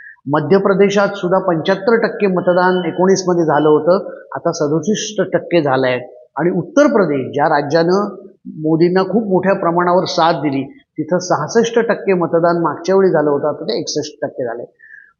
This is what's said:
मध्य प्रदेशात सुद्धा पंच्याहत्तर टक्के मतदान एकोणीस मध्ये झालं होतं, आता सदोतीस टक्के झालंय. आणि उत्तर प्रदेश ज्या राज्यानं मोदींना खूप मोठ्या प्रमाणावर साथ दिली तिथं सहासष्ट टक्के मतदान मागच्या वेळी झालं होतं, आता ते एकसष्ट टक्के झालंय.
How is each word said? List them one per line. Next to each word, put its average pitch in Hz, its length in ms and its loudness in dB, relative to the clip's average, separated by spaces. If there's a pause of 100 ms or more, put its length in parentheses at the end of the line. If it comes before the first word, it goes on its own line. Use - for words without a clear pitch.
(320)
मध्य 147 260 2
प्रदेशात 202 500 2
सुद्धा 190 300 -2
पंच्याहत्तर 190 680 0
टक्के - 200 -2
मतदान 180 600 2
एकोणीस 180 420 2
मध्ये 170 160 2
झालं 151 240 2
होतं, 151 540 2 (120)
आता 165 180 -4
सदोतीस 160 640 -4 (180)
टक्के 170 300 0
झालंय. 131 360 0 (380)
आणि 160 140 0
उत्तर 196 360 2
प्रदेश 147 480 0
ज्या 143 120 0
राज्यानं 165 680 0 (300)
मोदींना 165 560 0
खूप 196 260 -2
मोठ्या 185 260 0
प्रमाणावर 175 500 0
साथ 165 280 2
दिली 143 300 -2 (360)
तिथं 156 200 -2
सहासष्ट 175 600 -2
टक्के 196 340 -2
मतदान 170 500 0
मागच्या 165 340 -2
वेळी 190 140 4
झालं 151 200 2
होतं, 143 180 0
आता 151 160 -6
ते 220 140 -4
एकसष्ट 151 440 -8
टक्के 139 220 -6
झालंय. 117 200 -8 (560)